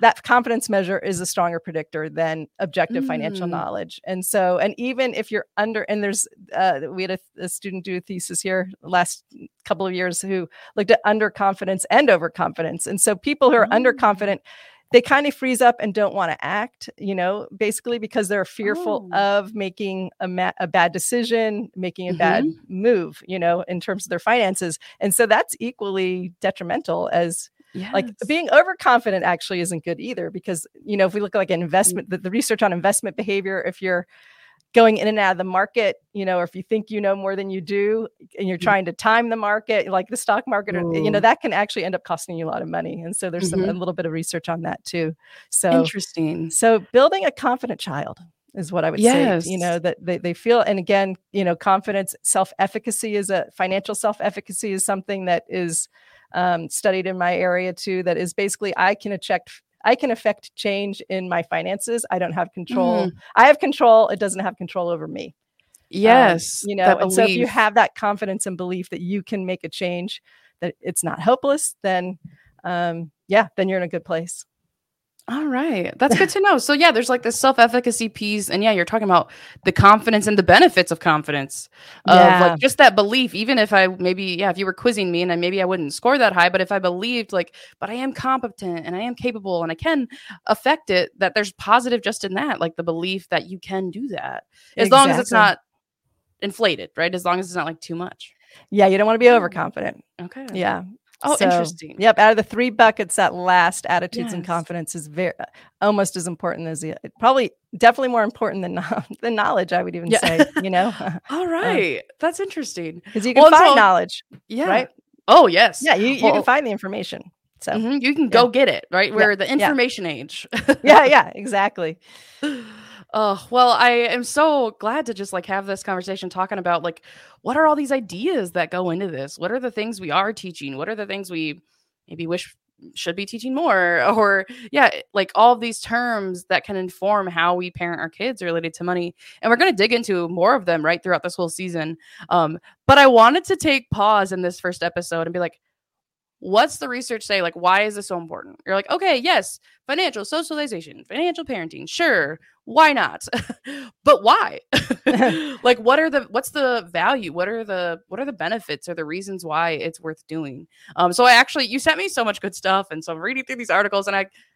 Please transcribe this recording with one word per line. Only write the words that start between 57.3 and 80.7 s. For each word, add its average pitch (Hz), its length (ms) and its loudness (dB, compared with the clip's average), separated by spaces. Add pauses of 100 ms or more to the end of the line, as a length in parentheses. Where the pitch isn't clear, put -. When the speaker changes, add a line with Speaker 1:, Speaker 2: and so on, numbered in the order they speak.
Speaker 1:
area 180 380 -2
too, 185 280 -6
that 170 160 0
is 175 160 -6
basically, 196 420 -4
I 190 200 2
can 202 160 -10
attract - 500 -6 (220)
I 233 120 4
can 254 160 -2
affect 214 440 -4
change 202 540 -6
in 185 200 -6
my 170 140 -2
finances. 190 680 -6
I 185 80 -2
don't 175 140 -4
have 175 200 -4
control. 180 580 -2
Speaker 2:
Mm. - 80 -16 (160)
Speaker 1:
I 233 120 8
have 294 120 8
control. 233 500 4
It 196 100 -4
doesn't 190 220 -4
have 196 160 -6
control 175 320 -8
over 156 180 -6
me. - 280 -12 (720)
Um, 220 360 8
Speaker 2:
Yes, - 220 -8
Speaker 1:
you 202 120 -6
know, 190 100 2
Speaker 2:
that 190 140 6
Speaker 1:
and 190 140 0
so 190 120 4
if 202 100 2
you 240 120 0
Speaker 2:
belief. - 0 -
Speaker 1:
have 220 280 2
that 220 200 4
confidence 202 520 -4
and 185 100 -8
belief 180 340 -6
that 170 100 -10
you 185 220 -6
can 196 220 -6
make 185 180 -6
a - 60 -10
change, 180 520 -8 (400)
that 175 200 -8
it's 170 220 -6
not 170 180 -6
hopeless, 262 640 0
then, 185 360 -4 (440)
um, 170 480 -6 (160)
yeah, 202 300 2
then 190 120 0
you're 190 100 -2
in 180 40 -4
a 175 60 -6
good 170 160 -8
place. 170 400 -8 (840)
Speaker 2:
All 285 160 -4
right. 262 540 -4
That's 269 180 4
good 381 120 4
to 403 120 -2
know. 392 160 4
So 285 160 0
yeah, 311 180 4
there's, 233 160 0
like, 247 160 -2
this 226 160 -4
self-efficacy 240 680 2
piece. 208 400 -6
And 196 120 0
yeah, 220 100 4
you're 185 120 2
talking 226 240 -2
about 180 240 4 (320)
the 185 80 0
confidence 208 560 6
and 208 100 0
the 190 60 6
benefits 185 480 6